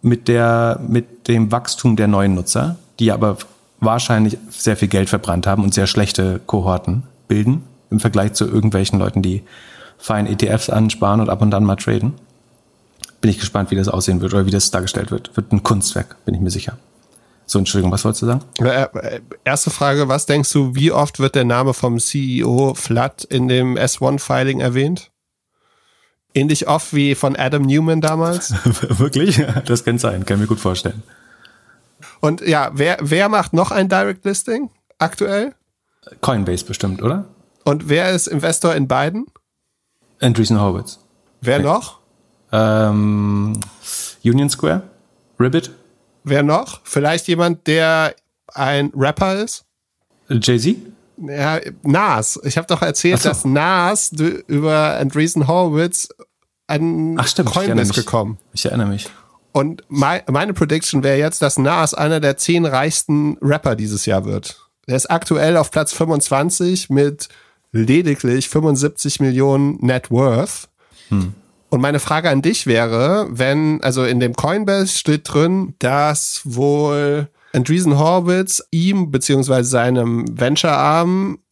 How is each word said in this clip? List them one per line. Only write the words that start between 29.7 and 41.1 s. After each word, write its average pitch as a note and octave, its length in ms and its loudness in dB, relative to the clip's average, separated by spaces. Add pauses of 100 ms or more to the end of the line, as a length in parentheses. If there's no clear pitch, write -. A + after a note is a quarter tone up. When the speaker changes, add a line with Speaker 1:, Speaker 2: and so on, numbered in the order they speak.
Speaker 1:
kann A#2+ 140 0
sein, G2 260 -2
kann G2+ 160 0
mir G#2 60 0
gut A2 140 0
vorstellen. F#2+ 420 -4 (1200)
Speaker 2:
Und D#3 220 0
ja, D3+ 320 2
wer, C#3+ 280 0
wer D#3+ 280 2
macht G#3 240 0
noch F3 180 2
ein F#3+ 180 0
Direct F#3+ 340 0
Listing A#3 460 -4 (300)
aktuell? G3+ 560 -2 (640)
Speaker 1:
Coinbase G2 440 -2
bestimmt, F#2+ 360 -6
oder? E3 240 -2 (380)
Speaker 2:
Und D3+ 260 -2
wer F3 220 2
ist F3+ 160 -2
Investor E3 480 0
in C#3 120 -2
beiden? D3+ 380 -2 (960)
Speaker 1:
Andreessen A2+ 400 2
Horowitz. G2+ 380 -2 (420)